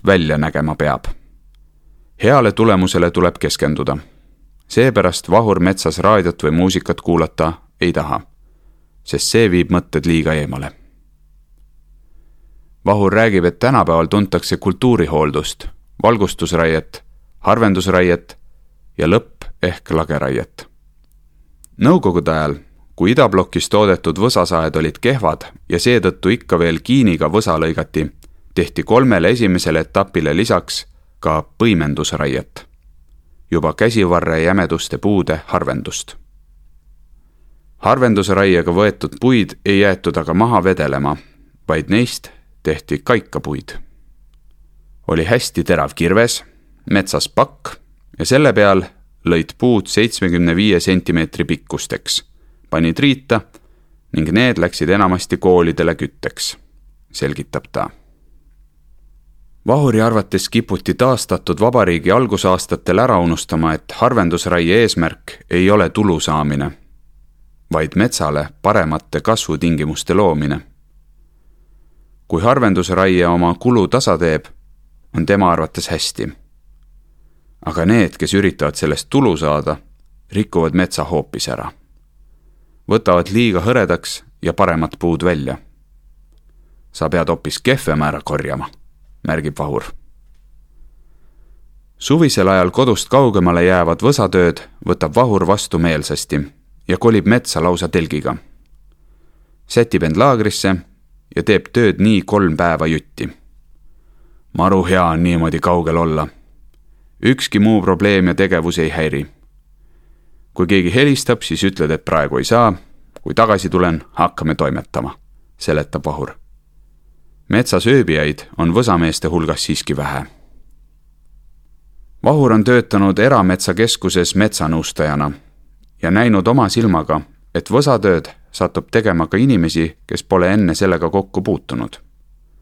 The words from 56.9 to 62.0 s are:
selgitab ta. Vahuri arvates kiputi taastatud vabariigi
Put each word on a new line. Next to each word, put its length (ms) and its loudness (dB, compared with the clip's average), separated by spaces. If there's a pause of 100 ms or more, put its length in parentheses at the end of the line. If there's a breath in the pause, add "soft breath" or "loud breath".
selgitab 600 -8
ta. 180 -6 (1800)
Vahuri 340 2
arvates 480 0
kiputi 460 -2
taastatud 640 -2
vabariigi 520 2